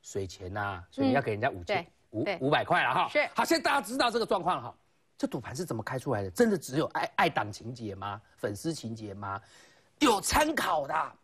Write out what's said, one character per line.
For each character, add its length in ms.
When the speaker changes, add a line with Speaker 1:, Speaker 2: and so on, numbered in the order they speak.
Speaker 1:
水 240
钱 260
呐， 380
所 140
以 20
你 60
要 100
给 80
人 100
家 80
五 140
千， 160
Speaker 2:
嗯， 60
对， 20
Speaker 1:
五， 140
Speaker 2:
对。 160
Speaker 1:
五 100
百 140
块 180
了 100
哈。 160
Speaker 2:
是。 240
Speaker 1:
好， 120
现 120
在 60
大 100
家 80
知 160
道 140
这 80
个 80
状 160
况 180
哈， 140
这 80
赌 140
盘 160
是 100
怎 120
么 80
开 120
出 160
来 120
的？ 60
真 200
的 80
只 200
有 80
爱， 280
爱 140
党 240
情 200
节 220
吗？ 260
粉 200
丝 180
情 180
节 220
吗？ 260
有 200
参 320
考 360
的。 240